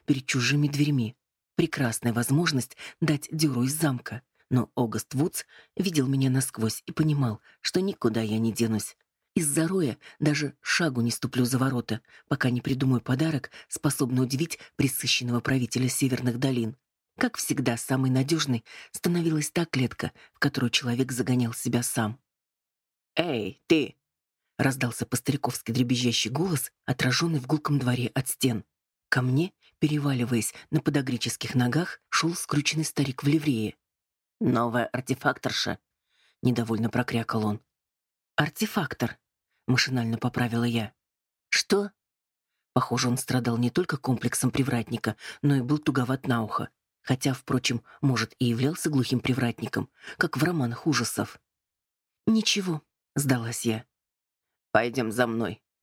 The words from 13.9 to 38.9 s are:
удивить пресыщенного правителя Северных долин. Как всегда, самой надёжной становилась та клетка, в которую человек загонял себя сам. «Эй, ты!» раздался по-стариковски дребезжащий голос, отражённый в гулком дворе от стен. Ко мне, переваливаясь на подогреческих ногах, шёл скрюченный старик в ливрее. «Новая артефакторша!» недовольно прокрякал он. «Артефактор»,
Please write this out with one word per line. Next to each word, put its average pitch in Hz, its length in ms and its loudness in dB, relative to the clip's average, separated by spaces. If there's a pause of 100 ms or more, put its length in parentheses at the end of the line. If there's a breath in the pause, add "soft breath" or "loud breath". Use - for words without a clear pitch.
удивить 135 380 -2 (160 loud breath)
пресыщенного 120 640 0
правителя 131 480 0
Северных 123 500 0
долин. 123 380 0 (420)
Как 247 180 -2
всегда, 123 400 0
самой 131 340 0
надёжной 135 540 0 (280 loud breath)
становилась 165 580 0
та 170 140 0
клетка, - 480 -2 (200 loud breath)
в - 60 -20
которую 127 320 0
человек 123 400 0
загонял 120 420 0
себя 120 300 -2
сам. 113 380 -2 (960)
«Эй, 143 500 -2
ты!» 156 300 4 (600)
раздался 131 480 0
по-стариковски - 680 -2
дребезжащий 120 580 2
голос, 156 400 0 (140)
отражённый 131 560 0
в 127 80 -6
гулком 147 320 2
дворе 123 340 0
от 135 140 -2
стен. 113 360 -2 (440)
Ко 127 120 0
мне, 131 320 2 (280 soft breath)
переваливаясь 135 760 0 (160 loud breath)
на 151 100 0
подогреческих 131 760 -2
ногах, 127 520 0
шёл 170 260 0
скрюченный 151 500 -2
старик 135 400 -2
в - 20 -2
ливрее. 143 480 2 (680)
«Новая 117 460 2
артефакторша!» - 920 -2 (640)
недовольно 113 480 0
прокрякал 117 560 -2
он. 104 140 -2 (760)
«Артефактор», 151 840 -2 (480)